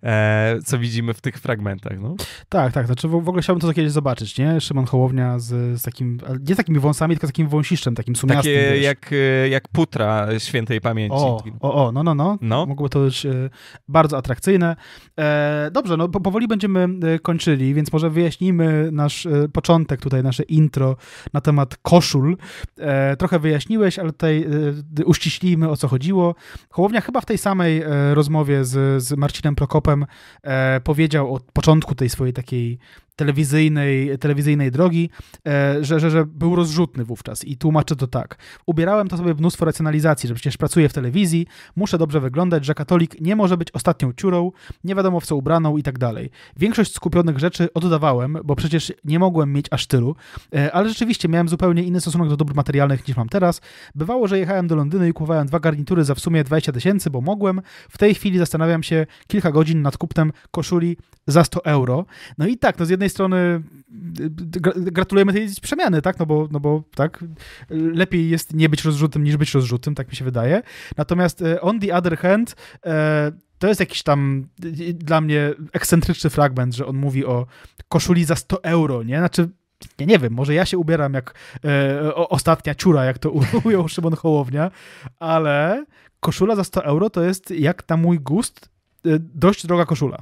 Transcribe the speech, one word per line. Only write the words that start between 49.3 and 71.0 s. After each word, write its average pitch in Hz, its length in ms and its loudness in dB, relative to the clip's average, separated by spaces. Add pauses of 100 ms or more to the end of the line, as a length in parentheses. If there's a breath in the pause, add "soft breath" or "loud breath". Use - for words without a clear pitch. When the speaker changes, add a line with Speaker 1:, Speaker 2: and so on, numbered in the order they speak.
Speaker 2:
mieć 143 180 -2
aż - 160 -4
tylu, 131 300 0 (380 loud breath)
e, 143 180 0
ale 190 160 2
rzeczywiście 226 400 -2
miałem 170 200 2
zupełnie 170 340 2
inny 180 180 0
stosunek 160 280 0
do 147 80 2
dóbr 143 180 -2
materialnych 139 540 0
niż 127 80 -2
mam 117 120 -2
teraz. 175 320 0 (340 loud breath)
Bywało, 202 340 -2
że 190 100 0
jechałem 185 280 -2
do 165 100 0
Londynu 156 300 0
i 165 60 2
kupowałem 156 340 -2
dwa 151 140 -2
garnitury 160 440 0
za 139 100 0
w - 60 -10
sumie 165 240 0
dwadzieścia 151 280 -2
tysięcy, 180 380 0
bo 127 100 -4
mogłem. 190 420 -2 (280 loud breath)
W - 80 -20
tej 208 160 6
chwili 185 240 0
zastanawiam 165 440 0
się 160 240 0 (200 loud breath)
kilka 147 260 0
godzin 160 300 4
nad 143 160 -2
kupnem 156 340 0 (180 soft breath)
koszuli 170 460 -2 (300)
za 147 180 6
sto - 200 -6
euro”. 143 400 0 (340 loud breath)
No 151 80 0
i 233 120 -2
tak, 214 200 2
no 170 80 -2
z 160 40 -2
jednej 190 200 2
strony, 190 260 0 (840)
y, 151 100 -4 (300)
gra-, 180 160 2
gratulujemy 185 560 2
tej 208 160 -2 (140)
przemiany, 254 400 0
tak? 185 160 -2
No 165 80 -2
bo, 151 240 0
no 147 100 -4
bo, 147 220 0 (120)
tak, 160 300 -4 (460 loud breath)
lepiej 165 600 0
jest 165 240 -4
nie 156 140 4
być 151 160 -2
rozrzutym, 151 400 0
niż 147 120 2
być 151 180 -2
rozrzutym, 127 400 0
tak 131 140 -10
mi - 80 -14
się 131 80 -8
wydaje. 131 380 0 (340 loud breath)
Natomiast, 180 460 0